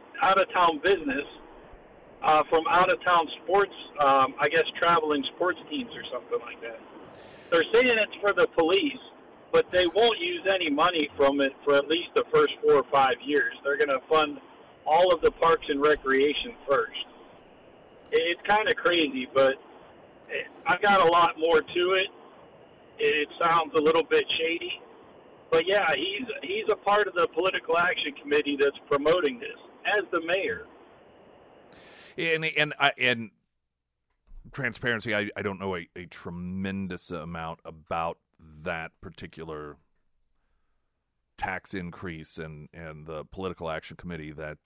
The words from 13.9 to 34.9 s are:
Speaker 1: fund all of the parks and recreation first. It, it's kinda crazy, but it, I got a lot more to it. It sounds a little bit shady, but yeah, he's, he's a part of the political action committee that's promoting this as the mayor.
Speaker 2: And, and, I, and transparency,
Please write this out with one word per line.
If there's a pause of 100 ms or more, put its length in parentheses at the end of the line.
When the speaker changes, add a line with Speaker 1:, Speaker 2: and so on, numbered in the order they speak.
Speaker 1:
fund (460)
all
of
the
parks
and
recreation (140)
first. (1040)
It, (120)
it's
kinda
crazy,
but (680)
it, (180)
I
got
a
lot
more
to
it. (880)
It (100)
sounds
a
little
bit (160)
shady, (720)
but
yeah, (100)
he's, (180)
he's
a
part
of
the
political
action
committee
that's (100)
promoting
this (260)
as
the
mayor. (1500)
Speaker 2:
And,
and,
I,
and (1200)
transparency,